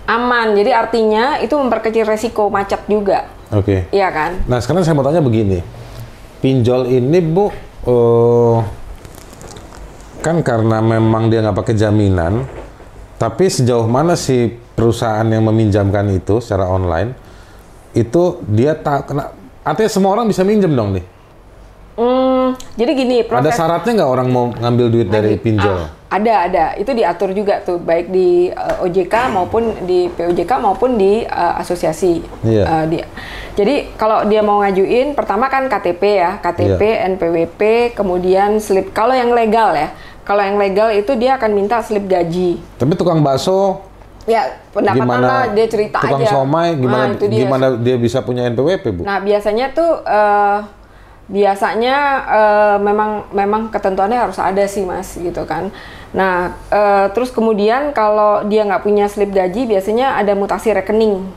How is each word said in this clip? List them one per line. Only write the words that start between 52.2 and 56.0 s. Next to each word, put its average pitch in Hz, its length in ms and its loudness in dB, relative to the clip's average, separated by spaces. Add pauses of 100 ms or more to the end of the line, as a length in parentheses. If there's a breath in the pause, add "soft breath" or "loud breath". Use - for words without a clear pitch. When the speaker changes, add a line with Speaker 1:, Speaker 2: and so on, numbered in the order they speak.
Speaker 1:
eh, 208 560 4
memang, 208 480 -2
memang 208 400 -2
ketentuannya 202 480 -2
harus 196 240 -4
ada 190 240 0
sih, 196 160 -4
Mas, 185 320 -8
gitu 170 320 -8
kan. 170 240 -6 (400 loud breath)